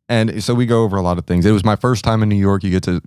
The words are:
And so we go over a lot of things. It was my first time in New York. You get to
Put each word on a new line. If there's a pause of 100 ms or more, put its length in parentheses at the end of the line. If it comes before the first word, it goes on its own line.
And
so
we
go
over
a
lot
of
things.
It
was
my
first
time
in
New
York.
You
get
to